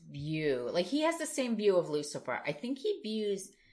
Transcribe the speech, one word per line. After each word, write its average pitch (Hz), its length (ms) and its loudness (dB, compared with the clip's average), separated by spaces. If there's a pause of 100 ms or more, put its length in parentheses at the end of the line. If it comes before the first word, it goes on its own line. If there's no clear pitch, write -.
view, 143 640 0
like, 185 140 2
he 285 160 0
has 330 160 2
the 311 80 -4
same 247 300 -2
view 202 220 6
of 156 120 4
Lucifer. 147 560 -2
I 147 60 -2
think 247 260 -4
he 415 240 -2
views 208 480 -2 (240)